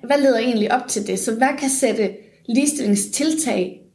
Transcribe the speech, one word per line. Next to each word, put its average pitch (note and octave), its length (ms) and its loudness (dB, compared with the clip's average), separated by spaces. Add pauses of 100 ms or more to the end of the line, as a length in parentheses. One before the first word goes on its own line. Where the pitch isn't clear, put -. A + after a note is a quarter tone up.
hvad C#4 120 2
leder C4+ 200 4
egentlig A#3 360 0
op B3+ 140 -2
til - 180 -4
det? F#3+ 120 -2
Så A3 160 -2
hvad B3+ 140 2 (100)
kan C4+ 120 -2
sætte G#3+ 400 0 (380)
ligestillingstiltag A#3+ 1300 0 (140)